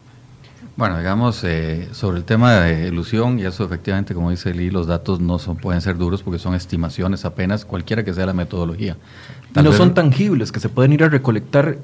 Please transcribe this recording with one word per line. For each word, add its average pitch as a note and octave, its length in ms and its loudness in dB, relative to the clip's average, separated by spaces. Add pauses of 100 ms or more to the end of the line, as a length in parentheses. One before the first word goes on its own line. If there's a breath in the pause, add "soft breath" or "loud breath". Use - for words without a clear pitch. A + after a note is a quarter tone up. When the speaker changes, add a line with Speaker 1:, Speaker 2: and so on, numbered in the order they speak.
(760 loud breath)
Speaker 1:
Bueno, F#2+ 220 0
digamos, G#2 460 0
eh, D#2+ 480 -2
sobre F2+ 260 -2
el E2+ 60 -6
tema A#2 360 4
de E2+ 280 2
elusión, A2+ 500 0
y G2 60 -4
eso F#2 200 -4
efectivamente, F#2+ 500 -4
como E2+ 160 -2
dice F2 220 -2
Lee, F2+ 160 -2
los F2+ 180 -2
datos E2+ 340 -2
no F2 180 0
son, E2+ 180 -6
pueden F2 240 -2
ser F2+ 160 -2
duros F2+ 260 -2
porque F2 160 -6
son F2+ 160 -4
estimaciones F2+ 720 -4
apenas, F#2+ 400 -4
cualquiera G#2 400 -4
que G2 80 -4
sea F#2 140 -2
la F#2 80 -2
metodología. F2 640 -4 (540 loud breath)
Speaker 2:
Y - 40 -8
Speaker 1:
Tal D3 100 4
Speaker 2:
no D#3 60 6
Speaker 1:
vez G#3 80 6
Speaker 2:
son F3+ 160 6
tangibles, D3+ 580 2
que G#2 80 -6
se G#2+ 80 -2
pueden C3 240 4
ir D3+ 100 4
a D#3+ 60 6
recolectar C#3 760 2